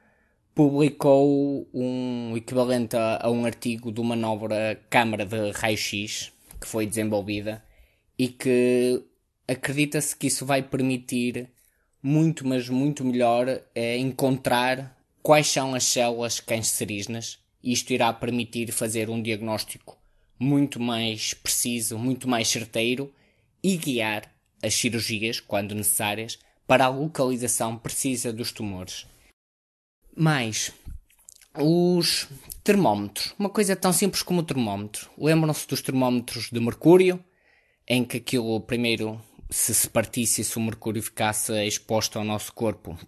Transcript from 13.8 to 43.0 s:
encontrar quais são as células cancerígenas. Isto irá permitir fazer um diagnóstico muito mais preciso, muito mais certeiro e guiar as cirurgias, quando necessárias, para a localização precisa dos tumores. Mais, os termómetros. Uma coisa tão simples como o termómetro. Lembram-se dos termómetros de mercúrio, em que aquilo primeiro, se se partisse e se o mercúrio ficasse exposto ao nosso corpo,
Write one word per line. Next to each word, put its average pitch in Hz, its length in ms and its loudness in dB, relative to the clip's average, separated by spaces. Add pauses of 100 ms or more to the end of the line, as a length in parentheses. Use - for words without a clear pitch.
encontrar 131 1040 0 (220)
quais 151 240 6
são 135 300 0
as 123 80 -2
células 120 560 0
cancerígenas. 110 1000 -4 (240)
Isto 123 300 -2
irá 117 200 2
permitir 120 600 -4
fazer 113 360 -2
um 113 140 -4
diagnóstico 110 720 -6 (400)
muito 139 440 0
mais 113 540 -2
preciso, 117 600 -4
muito 123 300 -2
mais 117 220 2
certeiro 120 640 -2 (480)
e 185 140 2
guiar 117 520 -4 (320)
as 107 140 -2
cirurgias, 113 640 -2
quando 104 340 -4
necessárias, 107 640 -2 (300)
para 131 200 6
a - 20 4
localização 127 920 -2
precisa 123 540 -4
dos 113 180 -6
tumores. 92 560 -10 (1120)
Mais, 139 520 0 (840)
os 170 680 2 (380)
termómetros. 110 760 2
Uma 202 100 0
coisa 196 280 0
tão 185 160 2
simples 175 280 2
como 180 200 0
o - 20 2
termómetro. 104 760 -4
Lembram-se 156 520 2
dos 131 120 -2
termómetros 123 720 0
de 117 80 -4
mercúrio, 180 640 6 (640)
em 123 180 2
que 123 120 -6
aquilo 113 460 -2
primeiro, 113 600 -2 (260)
se - 240 -2
se - 160 2
partisse 117 520 0
e 110 40 -2
se - 140 -4
o - 20 0
mercúrio 110 400 -4
ficasse 107 520 -2 (120)
exposto 107 540 -2
ao 104 60 -4
nosso 107 280 -4
corpo, 95 560 -4